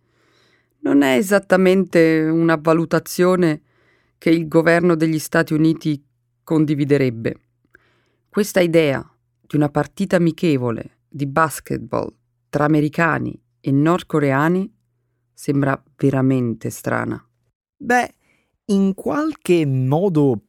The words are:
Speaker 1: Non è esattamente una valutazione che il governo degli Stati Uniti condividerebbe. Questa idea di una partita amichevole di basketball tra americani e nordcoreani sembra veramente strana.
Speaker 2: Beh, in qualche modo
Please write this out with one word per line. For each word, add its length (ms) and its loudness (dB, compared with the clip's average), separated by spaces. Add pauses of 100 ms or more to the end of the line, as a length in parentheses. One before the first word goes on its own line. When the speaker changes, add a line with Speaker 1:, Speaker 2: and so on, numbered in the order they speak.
(800)
Speaker 1:
Non 200 2
è 160 2
esattamente 1120 2
una 260 2
valutazione 1040 0 (560)
che 100 -2
il 200 0
governo 480 2
degli 220 0
Stati 360 -2
Uniti 500 0 (400)
condividerebbe. 960 0 (880)
Questa 320 -2
idea 420 2 (380)
di 160 -8
una 140 2
partita 460 -2
amichevole 840 -2 (160)
di 120 -6
basketball 840 -4 (380)
tra 160 -2
americani 760 -2 (220)
e 100 -6
nordcoreani 1040 0 (600)
sembra 460 -2 (140)
veramente 760 -2
strana. 520 -6 (540)
Speaker 2:
Beh, 380 -4 (520)
in 280 0
qualche 720 -2
modo 840 0